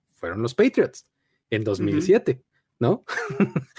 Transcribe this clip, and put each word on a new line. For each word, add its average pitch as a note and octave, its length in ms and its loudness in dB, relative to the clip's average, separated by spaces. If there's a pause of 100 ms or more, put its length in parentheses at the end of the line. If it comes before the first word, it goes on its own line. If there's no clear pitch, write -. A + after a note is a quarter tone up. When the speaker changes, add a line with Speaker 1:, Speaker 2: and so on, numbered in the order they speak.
(140)
Speaker 1:
fueron F#2 280 -8
los A#2+ 140 -4
Patriots - 500 0 (440)
en A2 140 -2
dos G#2 160 -2
mil - 220 0
siete, F#3+ 320 4
Speaker 2:
Ujú. - 120 -12 (340)
Speaker 1:
¿no? D#3+ 280 2
<laughs> - 720 -4